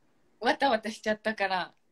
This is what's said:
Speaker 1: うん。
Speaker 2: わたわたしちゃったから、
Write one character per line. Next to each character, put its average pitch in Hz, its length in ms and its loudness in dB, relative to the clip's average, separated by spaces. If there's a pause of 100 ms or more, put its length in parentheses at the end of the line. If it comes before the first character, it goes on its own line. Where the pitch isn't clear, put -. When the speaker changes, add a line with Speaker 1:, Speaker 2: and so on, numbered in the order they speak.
(400)
Speaker 1:
う 214 40 -8
ん。 - 20 2
Speaker 2:
わ 262 80 4
た 277 160 2
わ 220 80 2
た 220 120 -6
し 214 100 -14
ち 220 100 -2
ゃ 214 40 0
っ 214 60 -8
た 214 140 -4
か 196 140 -2
ら、 180 260 -2 (180)